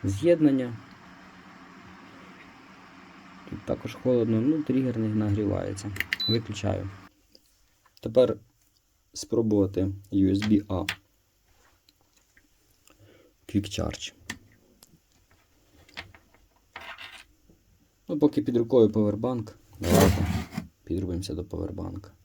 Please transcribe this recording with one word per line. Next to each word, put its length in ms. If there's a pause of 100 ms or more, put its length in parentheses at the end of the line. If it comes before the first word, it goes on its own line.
з'єднання. 720 (2750)
Тут 140
також 300
холодно, 460
ну, 220
тригер 360
не 100
нагрівається. 840 (360)
Виключаю. 640 (1120)
Тепер 340 (760)
спробувати 680 (320)
U 180
S 180
B 180
A. 200 (2500)
Quick 320
Charge. 340 (4000)
Ну, 100
поки 240
під 140
рукою 340
повербанк. 680 (220)
Давайте 460 (580)
підрубимося 500
до 100
повербанка. 680 (120)